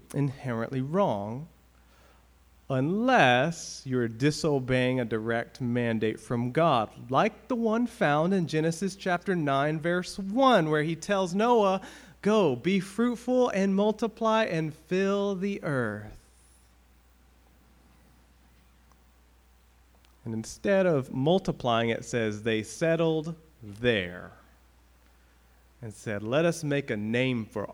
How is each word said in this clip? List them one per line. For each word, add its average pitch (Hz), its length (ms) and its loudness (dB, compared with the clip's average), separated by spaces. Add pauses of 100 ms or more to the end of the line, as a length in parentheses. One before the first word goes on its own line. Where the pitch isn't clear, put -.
(140)
inherently 131 680 -4
wrong, 139 680 -2 (1200)
unless 160 1160 2
you're 123 240 0
disobeying 127 880 0
a 120 60 -2
direct 113 560 -4
mandate 117 580 0
from 123 320 -4
God, 131 380 2 (200)
like 170 380 0
the 262 80 -2
one 233 320 0
found 160 460 2
in 180 140 0
Genesis 165 500 -2
chapter 180 400 -2
nine, 147 420 0
verse 175 400 -2
one, 208 500 4
where 151 140 2
he 160 140 -2
tells 190 360 -2
Noah, 202 460 4 (420)
"Go, 190 360 2
be 180 240 2
fruitful 240 680 0
and 196 240 0
multiply 220 680 0
and 160 300 -2
fill 196 600 -2
the 196 280 -4
earth." 107 560 -4 (4000)
And 117 80 -6
instead 190 540 0
of 143 260 0
multiplying, 131 760 0
it 113 140 -2
says 107 400 -4
they 110 200 0
settled 160 720 -2 (260)
there 98 720 -2 (1500)
and 110 100 -12
said, 104 300 -8
"Let 131 220 0
us 165 180 -2
make 143 260 -2
a 117 80 -2
name 117 480 0
for 104 280 -6